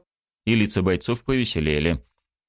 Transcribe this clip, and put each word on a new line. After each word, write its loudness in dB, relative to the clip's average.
и 2
лица 2
бойцов 0
повеселели. -2